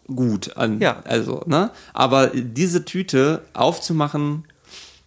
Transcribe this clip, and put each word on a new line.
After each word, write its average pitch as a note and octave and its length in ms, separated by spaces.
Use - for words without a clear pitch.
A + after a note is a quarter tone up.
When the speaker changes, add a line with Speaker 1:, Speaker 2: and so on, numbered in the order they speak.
Speaker 1:
gut. B2 500
An, A2 240
Speaker 2:
Ja. D3+ 240
Speaker 1:
also, - 400
ne? E3+ 260
Aber C3 340
diese D3+ 580
Tüte D#3+ 580
aufzumachen, D3+ 920